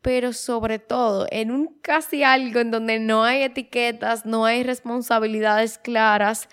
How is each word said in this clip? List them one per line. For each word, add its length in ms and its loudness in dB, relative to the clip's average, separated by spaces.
pero 320 0
sobre 460 -4
todo 520 0
en 200 -4
un 300 -4
casi 420 -2
algo 380 4
en 100 0
donde 300 0
no 240 2
hay 180 2
etiquetas, 800 -4
no 200 0
hay 180 2
responsabilidades 1160 -2
claras, 760 0